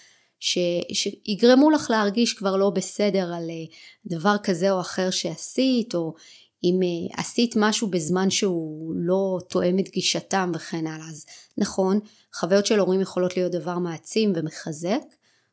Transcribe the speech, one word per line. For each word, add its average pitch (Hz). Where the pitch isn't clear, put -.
ש-, -
שיגרמו 240
לך 302
להרגיש 220
כבר 190
לא 196
בסדר 185
על, 170
אה, 165
דבר 175
כזה 185
או 190
אחר 185
שעשית, 226
או 165
אם, 180
אה, 175
עשית 233
משהו 214
בזמן 180
שהוא 160
לא 185
תואם 180
את 190
גישתם 180
וכן 160
הלאה. 160
אז 151
נכון, 196
חוויות 196
של 214
הורים 185
יכולות 180
להיות 180
דבר 175
מעצים 180
ומחזק, 165